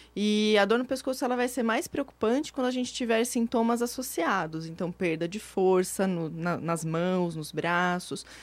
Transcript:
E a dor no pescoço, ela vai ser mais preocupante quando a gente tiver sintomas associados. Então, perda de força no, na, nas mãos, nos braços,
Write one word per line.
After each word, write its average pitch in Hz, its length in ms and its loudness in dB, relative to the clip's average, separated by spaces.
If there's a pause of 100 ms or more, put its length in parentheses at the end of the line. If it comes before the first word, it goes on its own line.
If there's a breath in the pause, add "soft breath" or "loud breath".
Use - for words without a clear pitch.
(160 loud breath)
E 214 420 4
a 202 80 6
dor 226 140 4
no 254 60 -2
pescoço, 262 400 -4
ela 247 100 0
vai 247 120 2
ser 247 160 -2
mais 226 240 0
preocupante 277 680 -2
quando 254 140 -2
a 254 40 0
gente 254 220 -4
tiver 226 320 0
sintomas 233 560 0
associados. 196 840 -2
Então, 165 240 -6
perda 170 360 -2
de 185 100 -8
força 185 720 2
no, 165 220 0
na, 170 280 -2
nas 165 280 -2
mãos, 170 500 0
nos 156 160 -8
braços, 175 760 0 (160 loud breath)